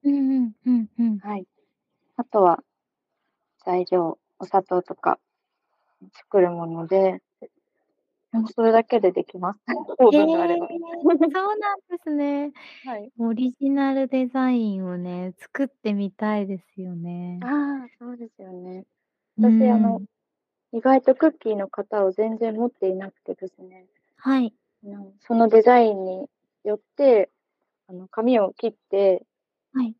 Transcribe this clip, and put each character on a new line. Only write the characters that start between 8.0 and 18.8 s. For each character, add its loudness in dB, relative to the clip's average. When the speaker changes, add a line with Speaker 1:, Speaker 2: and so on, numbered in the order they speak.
Speaker 2:
も 0
う -14
そ -2
れ 4
だ 4
け 0
で 4
で -4
き -14
ま -6
す。 -16
<laughs> -10
オ 8
ー 4
ブ 6
ン 2
が 0
あ 0
れ 0
ば。 -6
<laughs> -14
Speaker 1:
へ -12
え、 -8
そ 0
う -6
な -4
ん -16
で -10
す -6
ね。 -4
Speaker 2:
は -10
い。 -16
Speaker 1:
オ -2
リ -2
ジ -4
ナ 0
ル -2
デ -2
ザ -2
イ -2
ン -6
を -8
ね、 -8
作 -6
っ -10
て -8
み -4
た -4
い -6
で -8
す -18
よ -12
ね。 -10
Speaker 2:
あ -6
あ、 -20
そ -16
う -14
で -16
す -20
よ -20
ね。 -16